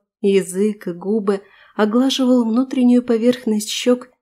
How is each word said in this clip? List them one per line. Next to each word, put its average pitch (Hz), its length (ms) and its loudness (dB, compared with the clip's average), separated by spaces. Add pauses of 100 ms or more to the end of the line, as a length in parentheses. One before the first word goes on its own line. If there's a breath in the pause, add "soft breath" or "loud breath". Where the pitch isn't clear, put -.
(220)
язык 196 640 0
и 180 40 -6
губы, 196 500 -4 (340 soft breath)
оглаживал 247 720 2
внутреннюю 247 580 2
поверхность 226 640 0
щёк 247 400 -2 (120)